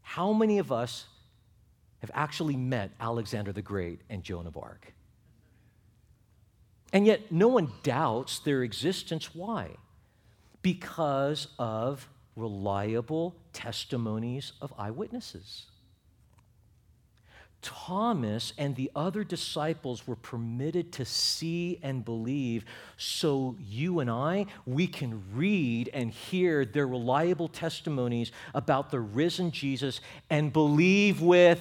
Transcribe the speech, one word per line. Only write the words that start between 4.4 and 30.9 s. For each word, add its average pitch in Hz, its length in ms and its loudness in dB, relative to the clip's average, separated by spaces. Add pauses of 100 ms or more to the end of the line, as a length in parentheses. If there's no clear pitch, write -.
of 78 120 -12
Arc? - 360 -16 (2000)
And 202 140 8
yet, - 240 4
no 180 160 6
one 190 240 4 (100)
doubts 127 560 0
their 139 240 0
existence. 151 720 -4
Why? 165 380 -6 (920)
Because 151 840 0 (100)
of 120 500 -2 (280)
reliable 110 1000 -2 (180)
testimonies 117 960 -6 (100)
of 143 160 -10
eyewitnesses. 135 880 -10 (2000)
Thomas 170 1000 -2
and 143 160 -2
the 131 200 -4
other 180 280 -2
disciples 156 800 -4
were 120 120 -6
permitted 135 760 -4
to 127 120 -6
see 170 760 -2
and 131 240 -4
believe, 117 580 -2 (320)
so 135 640 0
you 147 420 -2
and 120 100 0
I, 165 340 0 (220)
we 143 180 2
can 117 380 -6 (100)
read 127 580 0
and 120 200 -4
hear 170 520 2
their 135 240 0
reliable 143 600 2
testimonies 123 840 -2 (220)
about 139 380 2
the 135 80 0
risen 156 500 0
Jesus 135 500 -4 (300)
and 151 240 2
believe 160 680 6